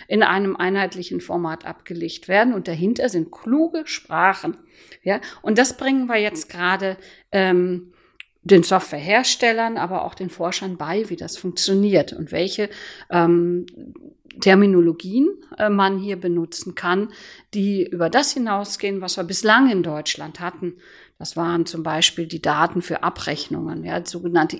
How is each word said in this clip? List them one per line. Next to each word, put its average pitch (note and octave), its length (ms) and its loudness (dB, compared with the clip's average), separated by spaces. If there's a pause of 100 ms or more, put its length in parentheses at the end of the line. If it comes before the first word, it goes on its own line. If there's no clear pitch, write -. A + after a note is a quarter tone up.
in G#3+ 160 2
einem G3 320 2
einheitlichen F#3 640 -4
Format E3+ 460 -6
abgelegt E3+ 600 -10
werden. G#3+ 280 4
Und - 120 -6
dahinter F3+ 420 0
sind F3 220 -2
kluge D#4 540 0
Sprachen. F3 720 0 (460)
Ja? G3 180 0 (220)
Und G#3+ 160 2
das B3+ 180 2
bringen C4 300 0
wir A#3 100 0
jetzt G#3 320 -2
gerade, F#3 480 -2 (340)
ähm, F3+ 600 2 (500)
den F3 200 8
Softwareherstellern, A3+ 1120 2
aber - 280 -2
auch - 100 -10
den F#3+ 140 -8
Forschern F3+ 480 -6
bei, F#3 320 -4
wie E3+ 80 -6
das E3+ 180 -10
funktioniert G3 800 2
und D#3 180 -8
welche, F#3+ 380 -2 (400)
ähm, F3 560 4 (720)
Terminologien, F#3+ 880 4 (300)
äh, G#3+ 100 0
man G3 320 2
hier G3 160 -4
benutzen F3 580 -4
kann, F#3 360 -2 (440)
die G3 320 0
über F3 240 -2
das C#4+ 220 2
hinausgehen, G3+ 680 -4
was F#3 160 -4
wir F#3 80 -4
bislang A3 440 4
in F#3+ 140 2
Deutschland D3+ 560 -6
hatten. F3+ 380 -8 (420)
Das - 160 -14
waren E3+ 300 0
zum E3 180 -6
Beispiel D#3+ 420 -2
die D#3+ 160 -10
Daten D#3+ 400 0
für - 220 -6
Abrechnungen, D#3+ 800 -6
ja, E3+ 220 -6
sogenannte E3+ 540 -2